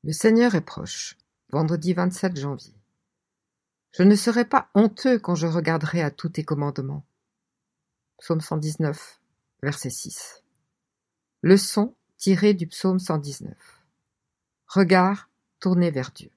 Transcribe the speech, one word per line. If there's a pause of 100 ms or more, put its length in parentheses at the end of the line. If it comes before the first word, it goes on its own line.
Le
Seigneur
est
proche. (340)
Vendredi
vingt-sept
janvier. (1160)
Je
ne
serai
pas
honteux
quand
je
regarderai
à
tous
tes
commandements. (1120)
Psaume
cent
dix-neuf, (420)
verset
six. (1000)
Leçon (240)
tirée
du
psaume
cent
dix-neuf. (840)
Regard (280)
tourné
vers
Dieu.